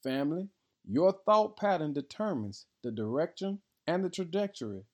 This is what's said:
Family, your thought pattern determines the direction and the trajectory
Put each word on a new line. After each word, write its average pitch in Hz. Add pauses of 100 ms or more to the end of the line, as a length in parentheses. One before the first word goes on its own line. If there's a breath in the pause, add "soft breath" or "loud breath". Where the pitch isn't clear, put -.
Family, 147 (340)
your 147
thought 214
pattern 160
determines 139 (160)
the 123
direction 156 (240)
and 180
the 180
trajectory 170